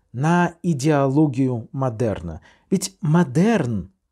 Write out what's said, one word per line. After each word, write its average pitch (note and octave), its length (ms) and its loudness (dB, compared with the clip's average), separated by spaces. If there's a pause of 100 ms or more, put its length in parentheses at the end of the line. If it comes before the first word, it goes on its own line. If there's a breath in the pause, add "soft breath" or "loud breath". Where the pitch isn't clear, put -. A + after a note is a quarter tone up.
(140)
на E3+ 400 0 (100)
идеологию C#3 1080 0
модерна. G#2+ 680 -4 (300 soft breath)
Ведь - 320 -4
модерн — D3+ 880 0 (200)